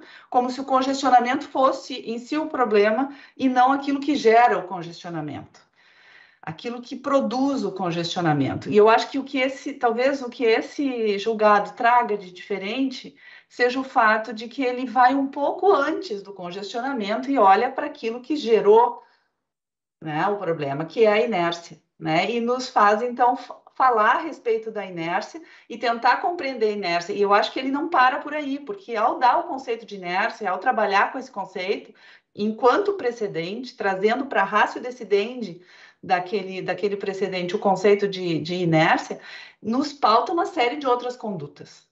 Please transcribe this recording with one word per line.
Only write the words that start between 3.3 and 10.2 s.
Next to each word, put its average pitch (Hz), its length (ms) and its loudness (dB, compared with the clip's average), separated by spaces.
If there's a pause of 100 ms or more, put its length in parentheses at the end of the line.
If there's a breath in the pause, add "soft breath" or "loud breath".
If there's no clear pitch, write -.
e 262 140 0
não 254 240 4
aquilo 277 260 -2
que 285 160 -2
gera 220 440 6
o 180 60 -6
congestionamento, 165 920 -10 (840 soft breath)
aquilo 240 400 -10
que - 140 -14
produz 262 680 0
o 185 80 -4
congestionamento. 165 960 -2
E 202 80 0
eu 214 140 8
acho - 200 2
que 277 80 -6
o 262 60 -4
que - 140 -6
esse, 269 340 -4
talvez 254 480 0